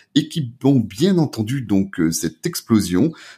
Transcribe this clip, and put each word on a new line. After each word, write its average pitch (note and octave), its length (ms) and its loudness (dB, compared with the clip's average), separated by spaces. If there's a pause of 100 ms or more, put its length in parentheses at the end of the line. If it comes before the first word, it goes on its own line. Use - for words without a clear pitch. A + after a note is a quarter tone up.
(140)
et D#3 160 0
qui B2+ 240 -6 (100)
ont C3+ 160 4
bien E3+ 380 0
entendu B2+ 460 -2
donc, G2 360 0
euh, E2 120 2
cette - 340 -6
explosion, A2 680 0 (260)